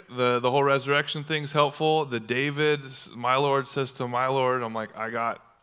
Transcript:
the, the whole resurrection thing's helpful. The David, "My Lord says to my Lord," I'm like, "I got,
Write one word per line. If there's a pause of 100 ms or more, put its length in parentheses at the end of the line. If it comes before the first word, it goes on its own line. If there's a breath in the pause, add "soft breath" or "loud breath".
the,
the
whole
resurrection
thing's
helpful.
The
David, (340)
"My
Lord
says
to
my
Lord,"
I'm
like,
"I
got, (200)